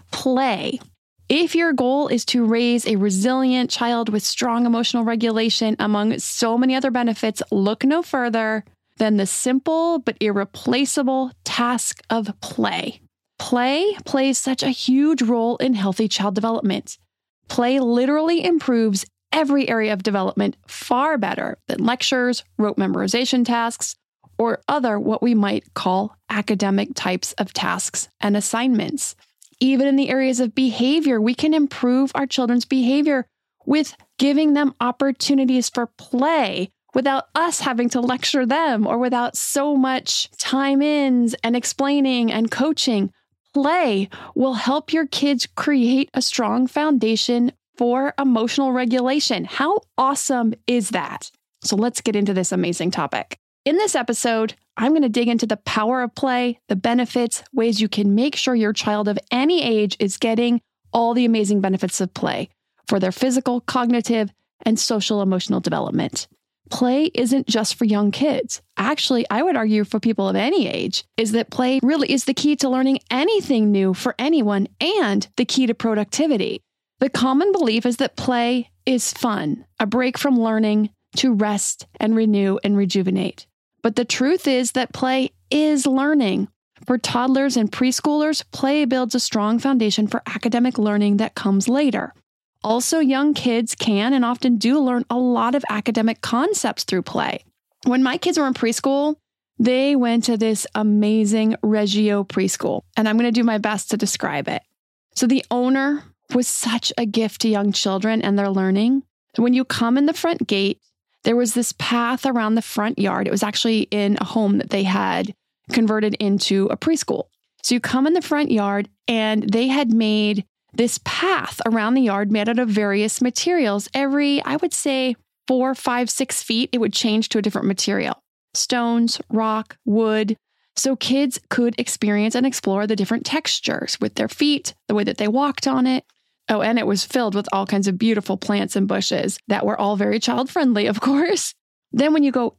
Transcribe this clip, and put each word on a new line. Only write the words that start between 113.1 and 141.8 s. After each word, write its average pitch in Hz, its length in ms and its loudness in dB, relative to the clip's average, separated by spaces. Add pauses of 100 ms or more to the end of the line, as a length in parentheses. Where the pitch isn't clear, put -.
It - 40 -2
was 196 120 0
actually 214 380 0 (100)
in 202 300 0
a 208 40 -2
home 202 340 0
that - 100 -6
they 196 140 0
had 190 520 -2 (360)
converted 214 440 2
into 196 560 2
a - 60 -4
preschool. - 480 -2 (360)
So - 140 0
you 233 60 0
come 269 260 0
in 320 60 2
the 359 80 2
front 294 280 -2
yard, 202 400 0 (180)
and 214 360 0
they 226 240 2
had 262 240 2
made 214 540 2 (280)
this 233 300 0
path - 640 -2
around 226 280 2
the 269 80 4
yard 202 300 0
made 214 180 0
out 233 100 0
of 240 100 0
various 208 520 0
materials. 247 720 0
Every, 277 500 0
I 269 140 -4
would - 160 -2
say, 262 420 -2 (320)
four, 262 280 0
five, 247 340 -2
six - 340 -6
feet, 226 280 -2
it 254 80 0
would 214 140 0
change 220 360 0
to - 80 -2
a 208 40 0
different 202 260 -2
material. 196 520 -2 (340)
Stones, 233 640 0 (100)
rock, 220 560 -2
wood. 214 520 0 (400)
So 269 180 0
kids 269 440 0 (100)
could 240 280 0
experience 214 580 -2
and 247 100 2
explore 208 420 -2
the 220 80 0
different 202 300 -2
textures - 760 -4
with 214 160 -4
their 220 140 -2
feet, - 440 -2 (140)
the 208 80 0
way 208 80 2
that 202 140 -4
they 208 100 -2
walked 269 400 -2
on 262 180 2
it. 262 200 0 (440)
Oh, 214 120 0
and 226 180 2
it - 80 -2
was 202 180 0
filled 220 300 0
with 202 160 -2
all 196 140 -2
kinds 196 220 0
of 185 100 0
beautiful 208 400 0
plants 202 380 -2
and 196 120 0
bushes 196 500 -2 (100)
that 202 180 0
were 208 140 0
all 208 160 0
very 208 240 0
child-friendly, 247 680 0
of 208 120 -2
course. 330 540 0 (380)